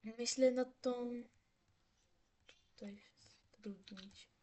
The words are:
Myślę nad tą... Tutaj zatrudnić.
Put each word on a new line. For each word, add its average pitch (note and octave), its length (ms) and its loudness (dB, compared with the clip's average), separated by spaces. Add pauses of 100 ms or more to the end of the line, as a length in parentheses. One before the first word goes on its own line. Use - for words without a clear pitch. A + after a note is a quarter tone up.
Myślę A#3+ 480 4
nad B3+ 300 -2
tą... A#3+ 420 -2 (1200)
Tutaj - 560 -16 (480)
zatrudnić. G3 760 -14 (140)